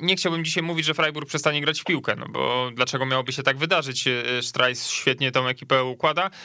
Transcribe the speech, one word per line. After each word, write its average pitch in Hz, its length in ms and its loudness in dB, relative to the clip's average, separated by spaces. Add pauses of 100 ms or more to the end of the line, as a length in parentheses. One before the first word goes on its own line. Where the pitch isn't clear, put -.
nie 185 140 2
chciałbym 165 300 -2
dzisiaj 165 180 -2
mówić, 165 220 -2
że 156 80 0
Freiburg 151 340 -2
przestanie 147 340 0
grać 156 200 0
w - 40 -10
piłkę, 123 300 0
no 117 140 -10
bo 127 460 0
dlaczego 127 300 0
miałoby 131 260 0
się 135 120 -6
tak 135 140 2
wydarzyć? 147 500 0
E, 123 340 0
Streis 127 480 0
świetnie 131 420 0
tą 127 160 2
ekipę 131 360 2
układa, 156 460 0 (160)